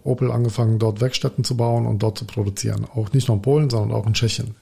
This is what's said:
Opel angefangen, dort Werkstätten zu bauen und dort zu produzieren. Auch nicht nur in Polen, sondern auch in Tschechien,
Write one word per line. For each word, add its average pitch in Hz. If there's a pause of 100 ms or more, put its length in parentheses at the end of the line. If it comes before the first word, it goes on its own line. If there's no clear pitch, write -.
Opel 127
angefangen, 117
dort 107
Werkstätten 131
zu 127
bauen 117
und 113
dort 107
zu 117
produzieren. 104
Auch 107
nicht 131
nur 113
in 101
Polen, 143
sondern 110
auch 110
in 110
Tschechien, 113